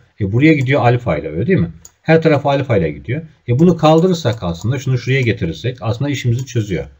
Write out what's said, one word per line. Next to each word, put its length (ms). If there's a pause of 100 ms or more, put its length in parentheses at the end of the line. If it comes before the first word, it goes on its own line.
(200)
E, 120
buraya 200
gidiyor 280
alfa 380
ile, 100
öyle 180
değil 120
mi? 120 (320)
Her 200
tarafa 280
alfa 260
ile 140
gidiyor. 320 (260)
E, 100
bunu 180
kaldırırsak 680
aslında, 360
şunu 200
şuraya 220
getirirsek 600
aslında 300
işimizi 360
çözüyor. 400 (140)